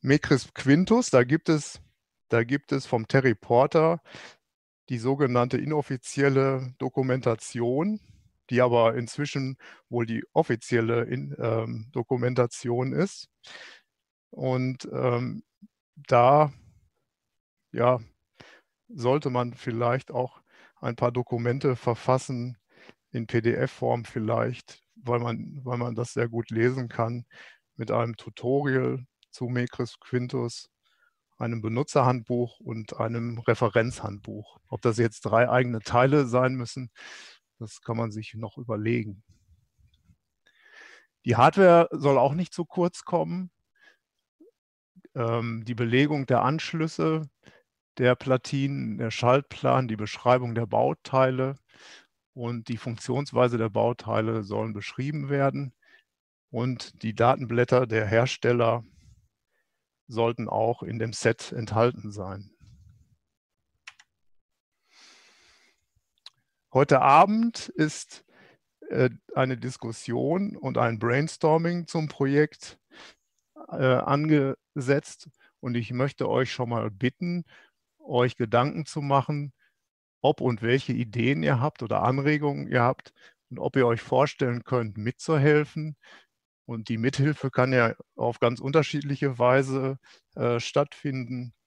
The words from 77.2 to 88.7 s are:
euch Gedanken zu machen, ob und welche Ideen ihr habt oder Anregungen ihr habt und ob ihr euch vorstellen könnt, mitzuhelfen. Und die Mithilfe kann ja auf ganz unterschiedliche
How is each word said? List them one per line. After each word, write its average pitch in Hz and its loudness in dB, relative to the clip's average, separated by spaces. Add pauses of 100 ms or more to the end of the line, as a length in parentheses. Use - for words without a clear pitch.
euch 127 0
Gedanken 123 0
zu - -8
machen, 143 -2 (680)
ob 147 2
und 117 0
welche 123 0
Ideen 120 -2
ihr 143 2
habt 143 -4
oder 110 0
Anregungen 143 0
ihr 123 2
habt - -2 (380)
und - -12
ob - -2
ihr 131 4
euch 117 0
vorstellen 127 0
könnt, 110 -4
mitzuhelfen. 151 0 (720)
Und 113 -8
die 113 -2
Mithilfe 135 0
kann 131 2
ja 117 4 (220)
auf 120 -2
ganz 120 2
unterschiedliche 139 -2